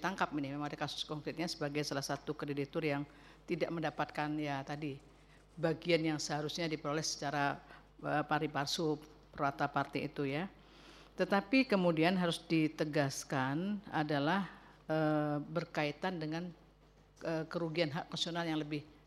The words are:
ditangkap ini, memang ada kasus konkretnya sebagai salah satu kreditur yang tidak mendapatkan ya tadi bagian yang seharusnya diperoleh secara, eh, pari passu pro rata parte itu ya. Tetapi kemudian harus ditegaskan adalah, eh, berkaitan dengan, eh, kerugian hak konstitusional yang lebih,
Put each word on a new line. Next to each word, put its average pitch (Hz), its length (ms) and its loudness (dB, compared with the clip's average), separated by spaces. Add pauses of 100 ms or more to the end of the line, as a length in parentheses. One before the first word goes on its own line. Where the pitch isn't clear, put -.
ditangkap 180 340 0
ini, 143 160 -2
memang 147 160 -4
ada 147 80 -4
kasus - 320 -4
konkretnya 151 400 -4
sebagai 147 400 -2
salah 139 160 -2
satu 143 320 -4
kreditur 143 480 -2
yang 143 240 0 (400)
tidak 170 240 0
mendapatkan 151 640 -2
ya 143 320 -2
tadi 147 320 -6 (560)
bagian 160 480 2
yang 156 160 2
seharusnya 151 480 -2
diperoleh 151 380 -2
secara, 143 500 0 (480)
eh, 147 240 2
pari 151 240 2
passu 151 480 0 (320)
pro 147 160 0
rata 139 240 0
parte 139 320 0
itu 143 240 -2
ya. 143 160 0 (720)
Tetapi 196 560 4
kemudian 175 480 6
harus 170 320 2
ditegaskan 156 1300 2 (160)
adalah, 156 480 2 (480)
eh, 151 480 2
berkaitan 160 800 -2
dengan, 160 320 -4 (720)
eh, 160 240 -2
kerugian 165 480 -2
hak - 160 -6
konstitusional 170 320 -2
yang 160 160 0
lebih, 147 240 -4 (240)